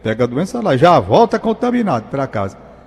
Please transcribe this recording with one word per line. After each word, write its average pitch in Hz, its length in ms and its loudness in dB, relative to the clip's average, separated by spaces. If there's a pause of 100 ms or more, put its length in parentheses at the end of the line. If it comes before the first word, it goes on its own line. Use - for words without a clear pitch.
Pega 110 220 -2
a 120 40 2
doença 180 340 -6
lá, 156 160 0
já 160 220 6
volta 165 380 2
contaminado 220 720 -2
pra 139 180 -4
casa. 98 300 -6 (300)